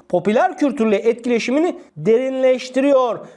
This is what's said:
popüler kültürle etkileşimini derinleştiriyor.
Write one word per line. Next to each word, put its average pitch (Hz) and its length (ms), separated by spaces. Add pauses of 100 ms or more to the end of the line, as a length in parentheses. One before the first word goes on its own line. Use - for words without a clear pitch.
popüler 214 500
kültürle 220 380
etkileşimini 240 800 (200)
derinleştiriyor. 262 1200 (180)